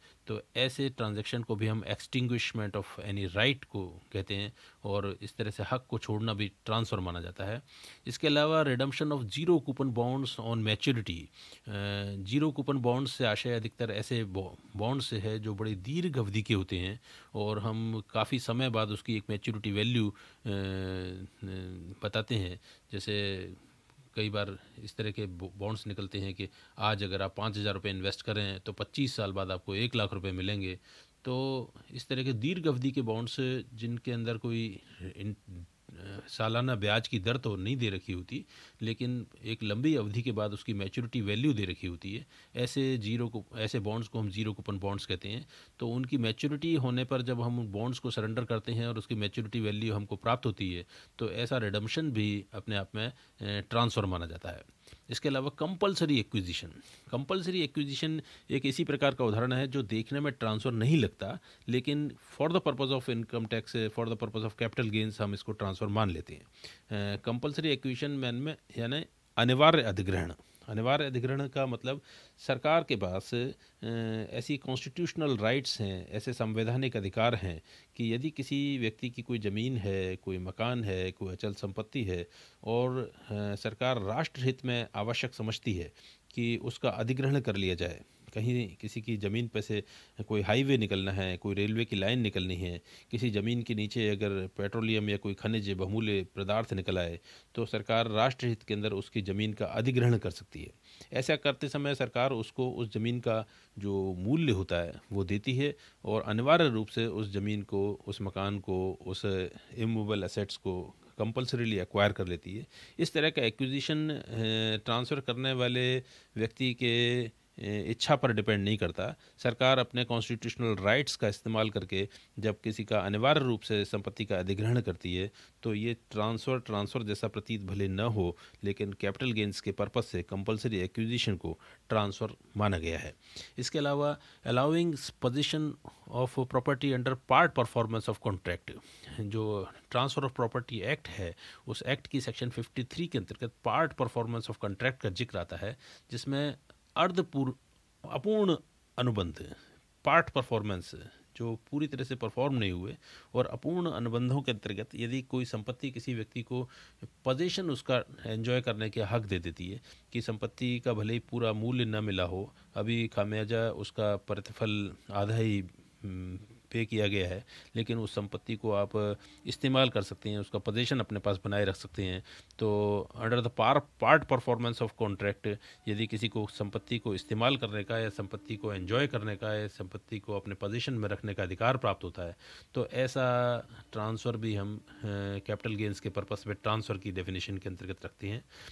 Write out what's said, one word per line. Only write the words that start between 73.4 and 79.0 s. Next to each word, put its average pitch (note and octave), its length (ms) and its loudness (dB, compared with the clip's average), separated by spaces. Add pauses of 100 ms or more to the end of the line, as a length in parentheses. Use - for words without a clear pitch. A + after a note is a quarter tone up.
ऐसी B2+ 260 -4
कॉन्स्टिट्यूशनल C#3+ 800 -2
राइट्स A#2+ 440 2
हैं, F#2+ 280 -4
ऐसे G#2+ 240 -4
संवैधानिक A#2 640 0
अधिकार A2 380 2
हैं F2+ 280 -2 (340)
कि A2+ 180 0
यदि C#3 160 -2
किसी C#3 480 -2
व्यक्ति A#2 320 -2